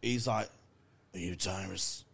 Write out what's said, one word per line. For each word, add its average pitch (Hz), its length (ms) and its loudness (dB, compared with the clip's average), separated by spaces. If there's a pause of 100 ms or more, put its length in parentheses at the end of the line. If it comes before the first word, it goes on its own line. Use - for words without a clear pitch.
He's 120 240 2
like, 110 220 2 (640)
Are 92 40 -8
you 90 180 -2
Tyrus? 95 760 0